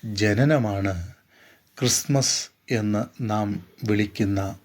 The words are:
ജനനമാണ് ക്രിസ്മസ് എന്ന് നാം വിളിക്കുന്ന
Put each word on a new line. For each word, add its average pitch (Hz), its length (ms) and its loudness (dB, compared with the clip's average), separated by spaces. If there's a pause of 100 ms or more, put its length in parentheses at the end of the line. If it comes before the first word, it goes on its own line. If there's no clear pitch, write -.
ജനനമാണ് 104 1080 2 (640)
ക്രിസ്മസ് - 720 0 (220)
എന്ന് 104 340 0 (160)
നാം 104 440 -2 (180)
വിളിക്കുന്ന 101 800 0